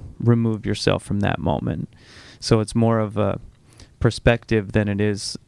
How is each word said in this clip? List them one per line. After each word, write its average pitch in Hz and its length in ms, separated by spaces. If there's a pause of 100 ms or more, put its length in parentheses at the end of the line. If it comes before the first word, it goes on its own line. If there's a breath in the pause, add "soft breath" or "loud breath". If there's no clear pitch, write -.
(200)
remove 117 460
yourself 104 380
from 101 160
that 98 200
moment. - 500 (500 loud breath)
So 113 200
it's 107 140
more 113 260
of 107 180
a 101 220 (600 loud breath)
perspective 113 720
than 107 160
it 101 140
is 104 360 (100)